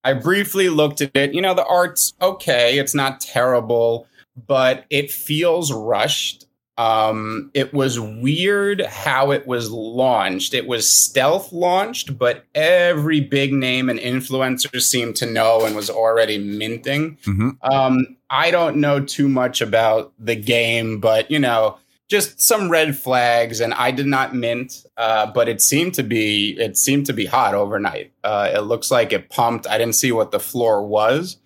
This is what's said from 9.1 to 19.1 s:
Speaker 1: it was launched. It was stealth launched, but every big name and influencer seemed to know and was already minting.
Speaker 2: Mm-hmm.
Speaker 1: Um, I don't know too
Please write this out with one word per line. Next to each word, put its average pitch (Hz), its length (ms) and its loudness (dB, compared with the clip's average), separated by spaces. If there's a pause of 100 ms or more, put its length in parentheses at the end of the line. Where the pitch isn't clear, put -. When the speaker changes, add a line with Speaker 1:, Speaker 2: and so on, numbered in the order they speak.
Speaker 1:
it 135 140 -2
was 120 240 -4
launched. 113 840 0
It 123 140 -2
was 117 200 0
stealth 151 640 2
launched, 180 680 -2
but 120 260 0 (100)
every 160 680 4
big 139 320 0
name 131 360 0
and 117 100 -2
influencer 127 840 -2
seemed 117 360 -2
to 123 100 -4
know 113 380 2
and 107 100 -2
was 104 160 -6
already 113 480 2
minting. 113 840 -6
Speaker 2:
Mm-hmm. 107 260 0 (120)
Speaker 1:
Um, 131 540 2 (140)
I 156 220 2
don't 170 240 0
know 143 240 2
too 139 280 -2